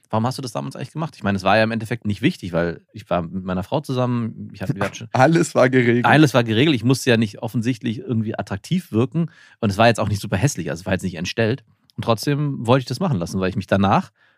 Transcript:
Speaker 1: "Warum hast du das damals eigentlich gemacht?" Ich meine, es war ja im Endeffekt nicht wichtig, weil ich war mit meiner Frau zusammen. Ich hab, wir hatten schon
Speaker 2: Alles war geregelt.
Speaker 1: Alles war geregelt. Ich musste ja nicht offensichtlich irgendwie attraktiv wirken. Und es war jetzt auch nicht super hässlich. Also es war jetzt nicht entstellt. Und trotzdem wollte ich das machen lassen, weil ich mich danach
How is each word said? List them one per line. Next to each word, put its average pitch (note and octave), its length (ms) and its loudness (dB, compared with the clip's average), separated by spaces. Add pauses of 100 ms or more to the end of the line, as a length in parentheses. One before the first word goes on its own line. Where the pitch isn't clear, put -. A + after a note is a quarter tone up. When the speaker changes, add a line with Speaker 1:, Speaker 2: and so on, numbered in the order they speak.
(100)
Speaker 1:
"Warum A2 160 0
hast - 120 -4
du C#3+ 40 -10
das B2+ 100 -10
damals C#3 240 -8
eigentlich - 160 -10
gemacht?" D#3 240 -8
Ich - 60 -20
meine, G2+ 140 0
es F#2 80 -4
war G2 120 6
ja A2 80 6
im A2 60 -2
Endeffekt A2 360 -6
nicht G2+ 160 -4
wichtig, A#2+ 300 -2
weil E2+ 300 -2 (100)
ich - 180 -18
war F2 120 0
mit F2+ 220 -8
meiner F#2 180 -4
Frau D3 180 -4
zusammen. A#2+ 720 -4
Ich - 100 -12
hab, - 120 -4
wir G2 100 -4
hatten G2 100 -6
schon - 180 -14
Speaker 2:
Alles D#3+ 420 4
war B2 160 6
geregelt. A#2+ 360 4
Speaker 1:
Alles C#3 280 6
war A#2+ 100 4
geregelt. A#2+ 320 2
Ich G2+ 80 -4
musste B2+ 260 2
ja A2+ 60 6
nicht A2 260 -2
offensichtlich A#2+ 560 -4
irgendwie A2+ 400 -4
attraktiv - 540 -4
wirken. C3 380 0 (300)
Und G#2 100 2
es F#2 80 -4
war A#2 100 6
jetzt A2 120 2
auch G2+ 80 -2
nicht G2+ 120 -2
super G2+ 160 -4
hässlich. F#2 340 -2
Also E2 120 -6
es - 40 -12
war F#2+ 60 -2
jetzt F2+ 100 -2
nicht E2+ 140 -6
entstellt. A2 480 -2 (320)
Und A#2 80 -6
trotzdem C#3 640 -2
wollte C3 160 4
ich - 40 -8
das B2 140 -6
machen D3+ 180 0
lassen, F#2 220 -4
weil F#2 100 0
ich - 60 -4
mich F#2 100 -6
danach G2+ 440 2 (280)